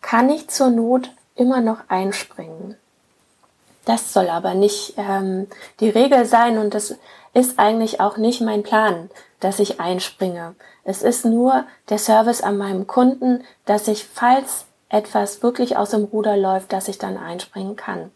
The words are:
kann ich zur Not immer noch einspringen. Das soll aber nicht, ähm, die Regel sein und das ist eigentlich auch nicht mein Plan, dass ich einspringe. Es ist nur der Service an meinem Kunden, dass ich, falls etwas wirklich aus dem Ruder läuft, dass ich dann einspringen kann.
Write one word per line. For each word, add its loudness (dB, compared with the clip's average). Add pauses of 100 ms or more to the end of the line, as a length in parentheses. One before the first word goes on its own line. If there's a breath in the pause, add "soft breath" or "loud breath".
kann 2
ich -4
zur 2
Not 0 (240)
immer 2
noch 0 (100)
einspringen. -6 (1040)
Das -2
soll 2
aber -4
nicht, 0
ähm, -4 (340 loud breath)
die 4
Regel 4
sein 2
und -2
das -6 (380 loud breath)
ist 2
eigentlich 2
auch 0
nicht 0
mein 0
Plan, 0 (320 loud breath)
dass -2
ich 0
einspringe. -6 (300 soft breath)
Es -6
ist 0
nur 4 (240 loud breath)
der 0
Service 4
an -2
meinem -4
Kunden, 2 (220 loud breath)
dass 0
ich, -4
falls 0 (220)
etwas -2
wirklich 0
aus -2
dem 0
Ruder 0
läuft, 0
dass -4
ich -8
dann -8
einspringen -12
kann. -10